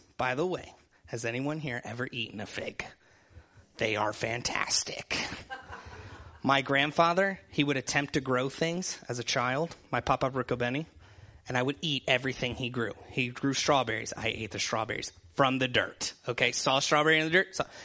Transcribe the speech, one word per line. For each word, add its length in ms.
By 180
the 100
way, 280
has 180
anyone 340
here 240
ever 280
eaten 300
a 40
fig? 400
They 180
are 180
fantastic. 1040
My 180
grandfather, 800
he 120
would 140
attempt 360
to 80
grow 280
things 580
as 120
a 40
child, 520
my 100
Papa 280
Riccobeni, 560
and 100
I 60
would 180
eat 260
everything 480
he 140
grew. 240
He 200
grew 240
strawberries. 640
I 120
ate 240
the 80
strawberries 520
from 240
the 80
dirt. 460
Okay, 240
saw 260
a 40
strawberry 380
in 60
the 60
dirt. 240
Saw, 80